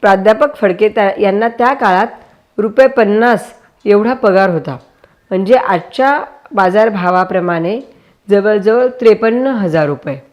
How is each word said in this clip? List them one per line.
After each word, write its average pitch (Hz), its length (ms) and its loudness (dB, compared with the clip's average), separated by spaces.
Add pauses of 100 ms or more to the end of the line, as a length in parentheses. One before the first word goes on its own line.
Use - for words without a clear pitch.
प्राध्यापक 214 540 2
फडके 202 340 0
त्या, 208 320 -2
यांना 202 260 0
त्या 240 260 0
काळात 220 340 0 (500)
रुपये 226 300 2
पन्नास 226 680 0 (320)
एवढा 208 280 2
पगार 190 360 2
होता, 151 280 -6 (520)
म्हणजे 196 240 0
आजच्या 262 720 -2 (280)
बाजारभावाप्रमाणे 185 1300 0 (500)
जवळजवळ 208 580 2
त्रेपन्न 226 600 0
हजार 180 380 -2
रुपये 139 340 -8 (140)